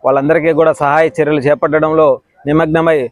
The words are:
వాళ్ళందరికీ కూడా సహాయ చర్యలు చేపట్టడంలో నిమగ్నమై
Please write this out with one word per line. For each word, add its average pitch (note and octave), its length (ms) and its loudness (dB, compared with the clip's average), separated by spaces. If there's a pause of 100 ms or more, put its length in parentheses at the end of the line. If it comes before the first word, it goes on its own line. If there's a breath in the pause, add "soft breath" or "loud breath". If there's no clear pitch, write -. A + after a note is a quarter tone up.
వాళ్ళందరికీ D3+ 560 0
కూడా D#3+ 200 2
సహాయ D3+ 240 2 (140)
చర్యలు D3 280 -2
చేపట్టడంలో D#3 600 0 (400)
నిమగ్నమై D#3+ 480 0 (140)